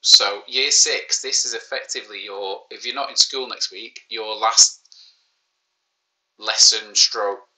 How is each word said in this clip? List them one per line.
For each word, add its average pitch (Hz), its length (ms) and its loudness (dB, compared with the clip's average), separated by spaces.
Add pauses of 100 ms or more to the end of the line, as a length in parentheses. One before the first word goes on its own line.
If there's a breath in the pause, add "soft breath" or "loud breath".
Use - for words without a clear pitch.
So 101 460 4
year 131 240 -2
six, - 520 2
this 135 220 -2
is 120 100 -6
effectively 120 720 -10
your, 98 460 -8
if 110 140 -16
you're 120 100 -6
not 139 160 -6
in - 60 -10
school 131 320 0
next - 220 -8
week, 101 380 -16
your 110 280 -8
last - 440 2 (1600 soft breath)
lesson 110 560 2
stroke 101 460 2 (180)